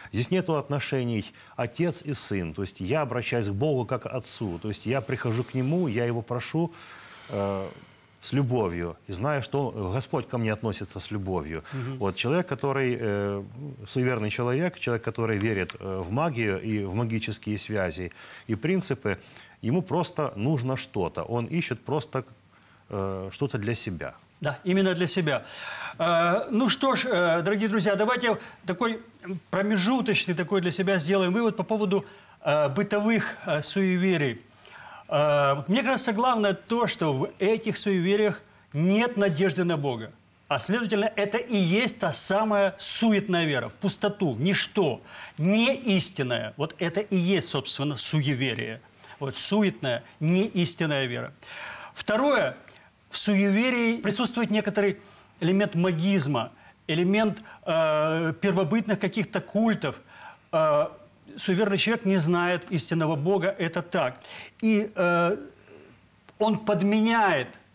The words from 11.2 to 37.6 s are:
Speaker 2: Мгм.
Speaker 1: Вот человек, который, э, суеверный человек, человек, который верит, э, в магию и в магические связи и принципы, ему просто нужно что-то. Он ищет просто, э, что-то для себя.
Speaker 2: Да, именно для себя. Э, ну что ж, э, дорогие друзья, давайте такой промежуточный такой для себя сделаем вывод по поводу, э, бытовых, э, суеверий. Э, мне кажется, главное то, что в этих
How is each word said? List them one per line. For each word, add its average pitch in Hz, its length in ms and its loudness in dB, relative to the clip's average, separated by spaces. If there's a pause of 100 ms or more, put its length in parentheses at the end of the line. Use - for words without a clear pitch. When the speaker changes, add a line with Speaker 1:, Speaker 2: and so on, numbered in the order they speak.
Speaker 2:
Мгм. 127 240 -6
Speaker 1:
Вот 98 180 -2
человек, 170 300 0
который, 135 520 0
э, 101 440 -2 (440)
суеверный 123 440 0
человек, 127 500 -2
человек, 120 240 -2
который 113 320 -2
верит, 98 420 0
э, 95 240 -6
в 85 80 -8
магию 117 520 0
и 107 220 -2
в 92 100 -4
магические 110 640 -4
связи 92 520 -4 (360)
и 113 80 -2
принципы, 151 640 -2 (420)
ему 139 220 0
просто 160 540 -2
нужно 127 400 0
что-то. 87 480 -4
Он 117 200 -2
ищет 143 400 -4
просто, 135 400 -4 (640)
э, 95 420 -6
что-то - 280 -4
для 104 160 -2
себя. 78 400 -6 (260)
Speaker 2:
Да, - 240 -4
именно 190 300 2
для 170 120 0
себя. 147 360 0 (560)
Э, 170 520 2
ну 240 200 4
что 269 240 2
ж, - 120 0
э, 175 360 2
дорогие 202 260 0
друзья, 202 260 2
давайте 226 440 2 (280)
такой 226 340 -2 (500)
промежуточный 202 840 2
такой 185 280 0
для 175 80 0
себя 190 280 2
сделаем 180 340 2
вывод 220 240 2
по 190 60 -2
поводу, 202 420 0 (380)
э, 151 280 4
бытовых, 208 680 0 (100)
э, 151 160 0
суеверий. 180 800 2 (680)
Э, 147 600 4
мне 233 140 4
кажется, 240 300 0
главное 214 420 2
то, 226 320 0
что 156 260 0
в 131 160 0 (100)
этих 220 380 0